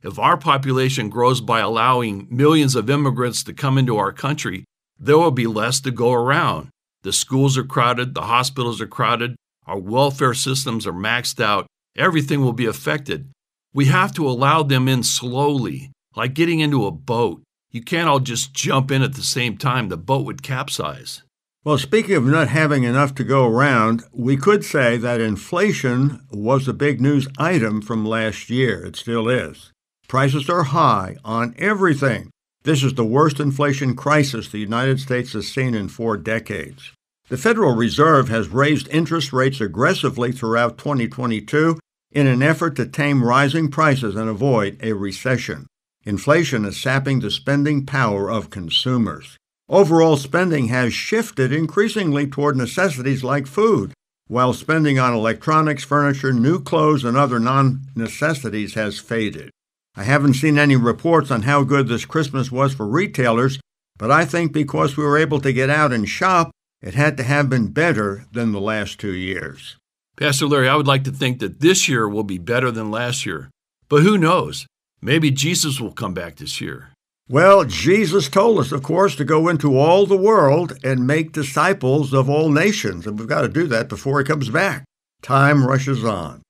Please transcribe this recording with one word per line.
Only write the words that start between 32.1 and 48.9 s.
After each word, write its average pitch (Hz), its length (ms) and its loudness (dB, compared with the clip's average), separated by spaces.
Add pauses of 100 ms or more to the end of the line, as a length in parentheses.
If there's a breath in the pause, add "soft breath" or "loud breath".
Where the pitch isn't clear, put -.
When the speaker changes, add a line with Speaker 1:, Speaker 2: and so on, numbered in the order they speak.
Speaker 2:
This 147 200 0
is 120 100 0
the 117 120 -2
worst 139 340 2
inflation 139 560 -2
crisis 143 520 0
the 104 100 -12
United 123 440 -2
States 123 320 -4
has 101 160 -6
seen 127 260 -2
in 98 140 -4
four 113 260 -4
decades. 98 800 -8 (360)
The - 80 -6
Federal 214 380 2
Reserve 131 540 2
has 110 180 -2
raised 139 400 0
interest 160 460 -2
rates 131 260 0
aggressively 120 720 -2
throughout 117 460 -2
twenty 131 320 -2
twenty-two 147 680 -2 (360)
in 143 120 2
an 127 160 2
effort 160 360 0
to 120 80 -2
tame 143 360 0
rising 139 480 2
prices 135 460 0
and 110 140 -4
avoid 107 520 0
a 110 120 -4
recession. 98 760 -6 (380)
Inflation 131 580 0
is 98 180 -6
sapping 135 380 0
the 104 100 -4
spending 143 560 0
power 107 460 -2
of 110 180 -6
consumers. 95 840 -2 (320)